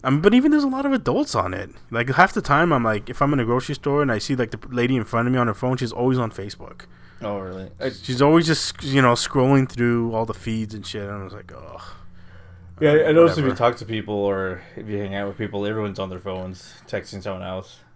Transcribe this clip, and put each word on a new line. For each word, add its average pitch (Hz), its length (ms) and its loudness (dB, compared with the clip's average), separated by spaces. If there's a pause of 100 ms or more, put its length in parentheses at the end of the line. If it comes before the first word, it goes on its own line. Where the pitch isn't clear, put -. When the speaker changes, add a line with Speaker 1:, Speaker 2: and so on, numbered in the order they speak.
Speaker 1:
Um, 135 160 2
but 202 140 6
even 269 160 6
there's 294 140 4
a 277 40 0
lot 269 180 -2
of 277 60 0
adults 233 420 0
on 95 180 0
it. 95 180 -8 (200)
Like, 117 200 -2
half 175 220 4
the 202 100 -4
time, 160 300 2
I'm 123 120 2
like, 107 260 -2
if 120 100 -6
I'm 143 120 2
in 139 80 2
a 117 40 0
grocery 123 300 -2
store 143 280 0
and 135 100 0
I 107 60 0
see, 135 180 -4
like, 120 160 -2
the - 160 -12
lady 123 280 0
in 113 80 -2
front 117 220 -2
of 123 60 0
me 131 60 2
on 123 80 2
her 107 80 -2
phone, 131 240 -2
she's 120 140 -4
always 127 260 0
on 117 120 -2
Facebook. - 520 -14 (400)
Speaker 2:
Oh, 101 160 -6
really? 92 320 -10 (100)
I 131 100 -4
Speaker 1:
She's 123 320 -4
always 156 240 6
just, - 380 -2
you 135 180 2
know, 120 120 8
scrolling 135 540 2
through 120 460 0
all 110 120 -2
the 110 80 -6
feeds 110 400 -4
and 104 120 -12
shit. 104 220 -8
And 101 40 -10
I 101 120 -10
was 92 80 -14
like, 95 180 -18
"Ugh." 78 300 -18 (1000)
Speaker 2:
Yeah, 151 140 4
I 156 160 6
Speaker 1:
Uh, 156 40 4
Speaker 2:
noticed 165 260 8
if 147 60 0
you 131 40 2
Speaker 1:
whatever. 120 220 2
Speaker 2:
talk 120 80 -6
to 113 80 -12
people 107 280 -6
or 95 460 -2 (160)
if 110 100 -14
you 104 120 -6
hang 98 160 -6
out 101 140 -4
with 98 100 -12
people, 101 280 -6
everyone's 104 320 -4
on 95 120 -6
their 92 100 -10
phones, 92 540 -10 (120)
texting 98 360 -10
someone 95 200 -8
else. 92 360 -10 (160)